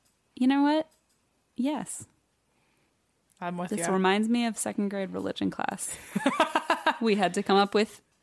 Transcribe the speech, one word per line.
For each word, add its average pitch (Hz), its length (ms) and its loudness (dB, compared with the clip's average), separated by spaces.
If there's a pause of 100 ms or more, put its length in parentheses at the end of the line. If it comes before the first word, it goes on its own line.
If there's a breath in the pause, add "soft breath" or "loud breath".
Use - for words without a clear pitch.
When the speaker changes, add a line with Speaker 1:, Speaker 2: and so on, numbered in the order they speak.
(360)
Speaker 1:
You 247 120 2
know 277 140 4
what? 302 260 2 (680)
Yes. 269 500 -6 (1300)
Speaker 2:
I'm 175 160 -6
with 175 140 -6
Speaker 1:
This 170 160 -4
Speaker 2:
you. 180 60 0
Speaker 1:
reminds 190 360 2
me 240 180 2
of 220 120 -4
second 202 320 -2
grade 196 220 -6
religion 190 380 -2
class. - 460 -6 (520)
Speaker 2:
<laughs> - 520 -2
Speaker 1:
We 226 160 4
had 180 180 2
to 202 80 -2
come 196 140 4
up 202 180 4
with 214 260 0 (220)